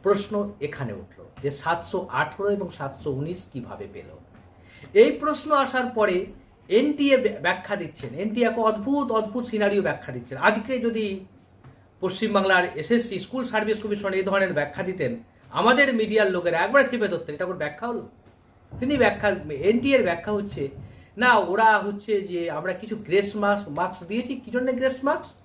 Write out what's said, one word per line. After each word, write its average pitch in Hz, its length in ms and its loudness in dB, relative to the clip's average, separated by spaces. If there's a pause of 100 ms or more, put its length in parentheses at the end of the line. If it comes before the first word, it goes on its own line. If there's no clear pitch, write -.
প্রশ্ন 202 580 0
এখানে 131 320 -6
উঠল - 320 -16 (180)
যে 139 80 -2
সাতশো 170 600 -4
আঠেরো 156 380 -2
এবং 196 220 -2
সাতশো 139 400 -8
উনিশ 156 420 -6
কিভাবে 104 400 -12
পেল? 78 140 -18 (880)
এই 254 180 10
প্রশ্ন 302 400 -2
আসার 254 340 2
পরে 202 400 0 (420)
এনটিএ 277 480 4
ব্য-, 208 260 0
ব্যাখ্যা 185 340 -2
দিচ্ছেন, 147 380 -10
এনটিএ 220 340 0
এক 233 100 -2
অদ্ভুত, 226 540 0
অদ্ভুত 220 320 -2
সিনারিও 202 380 2
ব্যাখ্যা 143 300 -4
দিচ্ছেন। 123 260 -10
আজকে 214 400 2
যদি 214 460 -2 (760)
পশ্চিমবাংলার 190 640 2 (100)
এসএসসি 202 440 0
স্কুল 254 260 -6
সার্ভিস 214 380 -2
কমিশন 202 300 -4
এই 190 100 0
ধরনের 190 300 0
ব্যাখ্যা 147 300 -2
দিতেন, 160 400 -4 (280)
আমাদের 247 440 4
মিডিয়ার 214 360 2
লোকেরা 170 280 0
একবার 233 320 6
চেপে 208 180 0
ধরতেন, 160 260 -4
"এটা 180 100 -4
কোনো 180 140 -6
ব্যাখ্যা 151 300 -6
হলো?" 226 200 -8 (720)
তিনি 277 160 0
ব্যাখ্যা, 214 320 4 (220)
এনটিএ 226 480 2
এর 220 60 4
ব্যাখ্যা 175 280 -2
হচ্ছে, 202 360 -4 (480)
"না, 240 180 4
ওরা 202 440 4
হচ্ছে 202 420 -2
যে 170 300 -4
আমরা 160 220 -4
কিছু 208 240 -8
গ্রেস 202 400 0
মার্কস, 202 320 0
মার্কস 170 340 -4
দিয়েছি।" 226 380 -6
কী - 100 -16
জন্য 254 220 0
গ্রেস 262 320 -2
মার্কস? 311 240 0 (160)